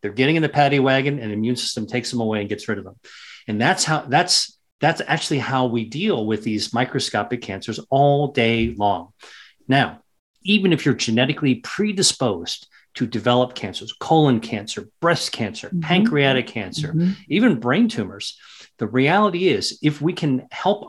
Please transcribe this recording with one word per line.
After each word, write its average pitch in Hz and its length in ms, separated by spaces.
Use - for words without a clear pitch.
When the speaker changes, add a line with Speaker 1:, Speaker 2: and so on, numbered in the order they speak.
Speaker 1:
They're 104 100
getting 131 240
in 160 60
the 147 80
paddy 143 300
wagon, 135 380
and 110 120
the 104 40
immune 113 220
system - 300
takes 123 240
them 120 100
away 107 200
and 101 100
gets - 180
rid 107 80
of - 80
them. 95 120
And 107 100
that's 156 260
how, 156 180
that's, 156 520
that's 160 240
actually 156 320
how 127 260
we 117 220
deal 143 400
with 107 180
these 107 300
microscopic 117 640
cancers 98 480
all 143 440
day 113 440
long. 98 380
Now, 127 360
even 190 300
if 139 120
you're 139 100
genetically 127 600
predisposed 135 1120
to 127 100
develop 123 520
cancers, - 420
colon 147 400
cancer, - 500
breast 170 320
cancer, - 360
Speaker 2:
Mm-hmm. 175 120
Speaker 1:
pancreatic 151 640
cancer, 151 460
Speaker 2:
Mm-hmm. 175 200
Speaker 1:
even 185 320
brain 143 300
tumors, 101 500
the 113 80
reality 175 640
is 101 340
if 147 180
we 165 120
can 131 400
help 202 360